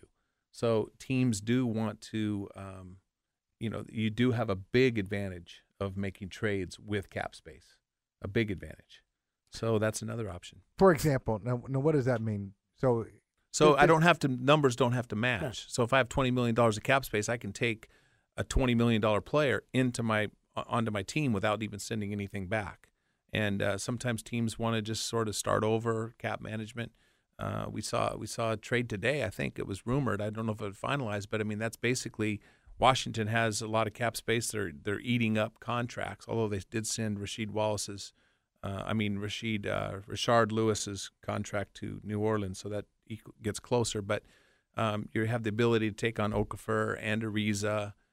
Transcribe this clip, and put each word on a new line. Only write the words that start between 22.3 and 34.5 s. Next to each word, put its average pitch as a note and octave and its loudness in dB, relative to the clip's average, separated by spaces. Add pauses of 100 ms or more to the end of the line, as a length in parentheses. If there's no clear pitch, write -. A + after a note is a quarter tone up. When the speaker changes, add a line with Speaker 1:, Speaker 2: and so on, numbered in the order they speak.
Speaker 1:
back. G#2 -6 (420)
And, G2+ 0
uh, G2+ 0
sometimes A#2 -4
teams A#2 -2
wanna A2+ 0
just G#2+ -4
sort A2+ 0
of G2+ -4
start G#2 2
over, A2+ 0
cap A2 -6
management. A2 -8 (480)
Uh, G#2 -4
we G#2+ -6
saw, G#2+ -2
we G#2 -10
saw A2+ -4
a A2 -2
trade A#2+ -2
today. A#2 -2
I G#2 -2
think C3+ -6
it - -4
was - -8
rumored. A#2 0
I G#2+ -4
don't A2 -6
know A2 0
if G#2+ -10
it G2+ -8
finalized, A2+ -4
but, G#2+ 0
I - -2
mean, G#2+ -4
that's A2+ -4
basically A2+ -2 (380)
Washington A2+ 2
has A2+ 2
a A2 -6
lot A2 2
of G#2 -6
cap A#2 -2
space. A#2 -2